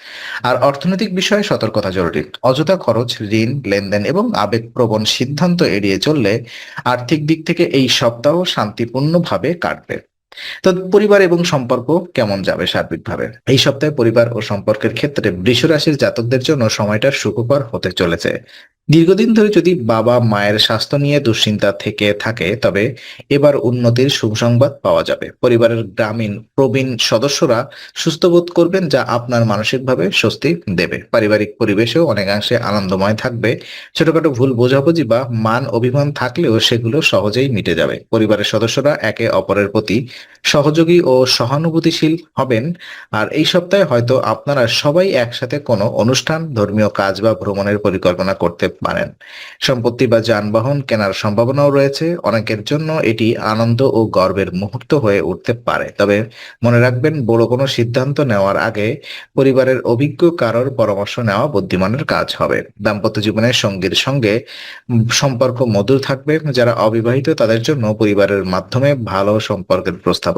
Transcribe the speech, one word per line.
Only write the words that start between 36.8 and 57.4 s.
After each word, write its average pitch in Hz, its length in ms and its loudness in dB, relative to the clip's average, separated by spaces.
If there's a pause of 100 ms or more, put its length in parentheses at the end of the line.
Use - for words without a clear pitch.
সহজেই 117 480 0
মিটে 90 260 -2
যাবে। 71 240 0 (120)
পরিবারের 104 340 2
সদস্যরা 127 560 0
একে 107 280 -2
অপরের 95 400 0
প্রতি 110 380 -2 (360)
সহযোগী 160 580 4
ও 131 240 4
সহানুভূতিশীল 160 920 0 (200)
হবেন। 131 360 0 (380)
আর 107 200 0
এই 151 140 0
সপ্তাহে 180 380 2
হয়তো 123 360 0
আপনারা 113 480 0
সবাই 170 420 2
একসাথে 127 500 -2
কোনো 107 260 0
অনুষ্ঠান, 135 680 0
ধর্মীয় 104 360 2
কাজ 98 320 -2
বা 110 120 2
ভ্রমণের 101 440 -2
পরিকল্পনা 92 560 0
করতে 90 340 -2
পারেন। 87 420 -4 (520)
সম্পত্তি 123 460 0
বা 143 120 4
যানবাহন 113 640 0
কেনার 107 320 -2
সম্ভাবনাও 120 560 0
রয়েছে। 139 480 0
অনেকের 107 460 -4
জন্য 156 300 -4
এটি 113 440 0
আনন্দ 117 440 0
ও 113 240 2
গর্বের 92 480 0
মুহূর্ত 101 400 -4
হয়ে 104 280 2
উঠতে 90 320 -4
পারে। - 440 -4
তবে 101 280 2 (380)
মনে 120 160 4
রাখবেন, 127 460 0
বড় 117 200 4